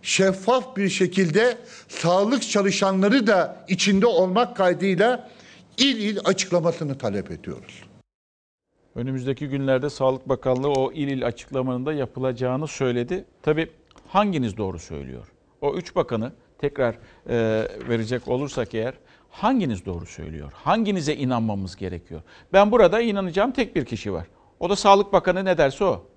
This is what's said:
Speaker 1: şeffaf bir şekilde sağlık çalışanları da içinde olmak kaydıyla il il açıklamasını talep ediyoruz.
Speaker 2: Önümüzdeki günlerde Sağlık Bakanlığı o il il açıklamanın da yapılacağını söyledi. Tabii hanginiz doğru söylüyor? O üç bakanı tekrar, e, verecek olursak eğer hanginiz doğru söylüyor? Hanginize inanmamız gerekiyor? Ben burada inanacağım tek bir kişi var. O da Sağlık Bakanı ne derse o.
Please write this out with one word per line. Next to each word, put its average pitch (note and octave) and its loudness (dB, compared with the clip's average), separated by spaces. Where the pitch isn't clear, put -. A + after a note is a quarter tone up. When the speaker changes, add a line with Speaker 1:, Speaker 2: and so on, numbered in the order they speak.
Speaker 1:
şeffaf F#3+ 0
bir F#3+ 0
şekilde F#3+ 2
sağlık G3+ 0
çalışanları G3 2
da F3+ 2
içinde G3 2
olmak G3+ 2
kaydıyla F#3+ 2
il C4 2
il G#3 -4
açıklamasını E3 0
talep G2+ -6
ediyoruz. - -14
Speaker 2:
Önümüzdeki C3 -6
günlerde C3+ 0
Sağlık C3 -2
Bakanlığı C3 0
o C3+ 0
il D3 -4
il C3 -4
açıklamanın B2+ -4
da D#3 -4
yapılacağını B2+ -4
söyledi. B2+ -2
Tabii D#3 0
hanginiz D#3 0
doğru F#2+ -4
söylüyor? C2 -12
O C#3+ -2
üç F3 -8
bakanı A#2+ -2
tekrar, B2+ -2
e, A2+ 0
verecek A#2 -2
olursak B2+ -4
eğer A#2 -4
hanginiz F#3+ -2
doğru F2 -8
söylüyor? D2+ -14
Hanginize F#3 -2
inanmamız A2+ -2
gerekiyor? F2 -10
Ben G3+ 8
burada G#3+ 6
inanacağım G3 0
tek - -2
bir D3 0
kişi G#2 -6
var. E2+ -6
O F3 -4
da G3+ 2
Sağlık G3+ 6
Bakanı F#3 2
ne F#3 2
derse C#3+ 2
o. A2+ 0